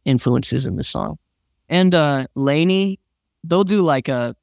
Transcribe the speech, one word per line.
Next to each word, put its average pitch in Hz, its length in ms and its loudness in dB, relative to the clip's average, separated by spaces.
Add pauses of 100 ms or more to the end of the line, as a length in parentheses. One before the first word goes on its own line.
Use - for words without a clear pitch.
influences 123 600 0
in 127 120 -6
this 127 100 -6
song. - 300 -6 (500)
And, 180 260 2
uh, 143 420 2
Laney, 175 640 0 (440)
they'll 170 200 2
do, 196 180 2
like, 143 260 0
a, 120 360 -4